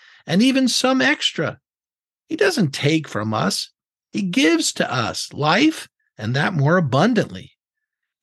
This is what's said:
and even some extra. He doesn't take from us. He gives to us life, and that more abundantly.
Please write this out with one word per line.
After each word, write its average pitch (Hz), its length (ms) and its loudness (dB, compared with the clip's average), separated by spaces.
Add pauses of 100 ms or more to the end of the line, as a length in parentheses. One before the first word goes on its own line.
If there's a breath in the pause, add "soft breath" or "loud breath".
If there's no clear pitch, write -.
(260 soft breath)
and 180 160 2
even 262 240 4
some 262 360 0
extra. - 580 -2 (680)
He 320 100 -6
doesn't 294 360 2
take 151 340 0
from 107 280 -4
us. 160 360 -2 (420)
He 208 100 -4
gives 294 500 2
to - 180 -4
us 120 440 -4
life, 196 560 0 (260)
and 113 180 -4
that 160 200 -2
more 151 240 2
abundantly. 147 760 0 (720)